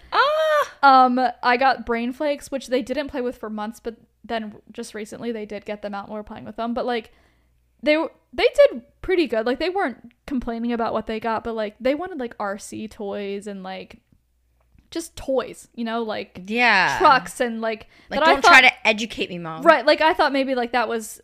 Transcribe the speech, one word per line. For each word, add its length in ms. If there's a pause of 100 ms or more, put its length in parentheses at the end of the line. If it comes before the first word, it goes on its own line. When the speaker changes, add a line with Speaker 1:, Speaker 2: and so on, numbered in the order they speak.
(120)
Speaker 1:
Ah! 120 (580)
Speaker 2:
Um, 380 (220)
I 140
got 300
Brain 260
Flakes, 380
which 180
they 140
didn't 260
play 120
with 180
for 120
months, 300
but 160 (280)
then 320 (160)
just 220
recently 380
they 140
did 180
get 180
them 120
out 120
and 80
were 80
playing 220
with 120
them. 180
But, 120
like, 260 (680)
they 120
w-, 160 (220)
they 160 (220)
did 120 (200)
pretty 240
good. 200
Like, 120
they 120
weren't 420 (140)
complaining 460
about 200
what 140
they 140
got, 240
but, 100
like, 260
they 140
wanted, 240
like, 220
R 180
C 300
toys 580
and, 160
like, 380 (920)
just 260
toys, 580
you 100
know, 180
like, 440
Speaker 1:
Yeah. 520
Speaker 2:
trucks 420
and, 200
like, 280 (220)
Speaker 1:
Like, 100
Speaker 2:
that 80
I 60
Speaker 1:
"Don't 100
try 180
Speaker 2:
thought 60
Speaker 1:
to 200
educate 400
me, 100
Mom." 240
Speaker 2:
Right, 220
like, 160
I 140
thought 180
maybe, 220
like, 180
that 160
was, 360